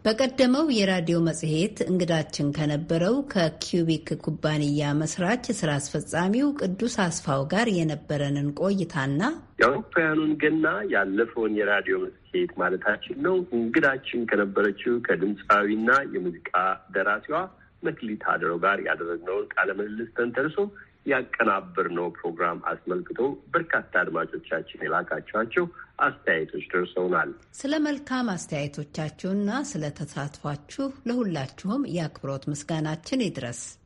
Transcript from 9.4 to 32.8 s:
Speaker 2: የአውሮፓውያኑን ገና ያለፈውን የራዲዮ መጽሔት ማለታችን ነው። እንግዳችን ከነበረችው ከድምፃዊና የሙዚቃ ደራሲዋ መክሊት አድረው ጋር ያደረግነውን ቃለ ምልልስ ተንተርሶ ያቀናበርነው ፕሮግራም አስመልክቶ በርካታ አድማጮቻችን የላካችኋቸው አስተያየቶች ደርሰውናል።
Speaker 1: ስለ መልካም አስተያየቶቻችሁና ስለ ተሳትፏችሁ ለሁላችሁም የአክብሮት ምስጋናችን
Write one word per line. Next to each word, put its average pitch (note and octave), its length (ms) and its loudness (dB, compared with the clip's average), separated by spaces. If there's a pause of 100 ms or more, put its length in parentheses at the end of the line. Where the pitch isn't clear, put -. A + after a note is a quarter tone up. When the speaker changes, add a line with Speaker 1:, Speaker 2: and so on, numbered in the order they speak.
Speaker 2:
የአውሮፓውያኑን D#3 800 2
ገና D#3 280 2 (240)
ያለፈውን G#2+ 680 0
የራዲዮ G2+ 440 2
መጽሔት F3 580 -2
ማለታችን A#2+ 640 -2
ነው። F#3 140 2 (180)
እንግዳችን B2 720 2
ከነበረችው G#2 760 2
ከድምፃዊና G#2 880 2 (180)
የሙዚቃ F2+ 440 -6 (400)
ደራሲዋ G#2 480 0 (420)
መክሊት A#2 460 -4
አድረው E2+ 300 0
ጋር G2 240 2
ያደረግነውን E2+ 680 -4
ቃለ F#2+ 260 0
ምልልስ G#2+ 380 -6
ተንተርሶ B2 440 -2 (520)
ያቀናበርነው F#2 1040 0
ፕሮግራም E2+ 540 -4
አስመልክቶ F2 540 -4 (300)
በርካታ E3 480 0
አድማጮቻችን - 840 -4
የላካችኋቸው F2+ 840 -2 (340)
አስተያየቶች D#2+ 680 0
ደርሰውናል። F2+ 640 0 (220)
Speaker 1:
ስለ C#4 200 -4 (100)
መልካም C4 480 -2
አስተያየቶቻችሁና D#3+ 1200 -4 (140)
ስለ D#3 200 -6 (100)
ተሳትፏችሁ C#3+ 920 -6 (180)
ለሁላችሁም A3 840 -2
የአክብሮት D3 600 -4
ምስጋናችን D#3 760 -2